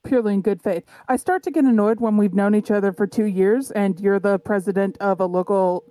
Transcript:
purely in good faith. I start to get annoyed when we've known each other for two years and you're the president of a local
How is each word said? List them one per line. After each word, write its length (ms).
purely 300
in 80
good 200
faith. 220
I 80
start 280
to 60
get 140
annoyed 360
when 160
we've 180
known 200
each 160
other 220
for 160
two 160
years 480
and 260
you're 220
the 180
president 640
of 180
a 80
local 540